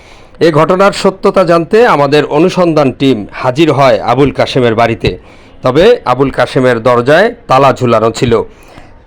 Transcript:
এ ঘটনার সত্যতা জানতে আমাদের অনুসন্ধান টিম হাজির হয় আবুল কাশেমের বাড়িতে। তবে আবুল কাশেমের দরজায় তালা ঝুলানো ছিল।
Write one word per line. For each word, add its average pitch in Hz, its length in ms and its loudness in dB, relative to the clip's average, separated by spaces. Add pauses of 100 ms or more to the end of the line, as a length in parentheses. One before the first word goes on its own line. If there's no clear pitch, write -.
(400)
এ 160 120 2
ঘটনার 180 400 0
সত্যতা 190 520 -2
জানতে 170 440 2
আমাদের 147 380 0
অনুসন্ধান 156 680 0
টিম 123 400 -2
হাজির 143 400 -2
হয় 127 280 2
আবুল 123 320 0
কাশেমের 120 440 -2
বাড়িতে। 113 420 -2 (440)
তবে 180 440 2
আবুল 131 240 0
কাশেমের 123 540 -2
দরজায় 131 500 2 (140)
তালা 131 260 2
ঝুলানো 113 380 0
ছিল। 113 320 -2 (640)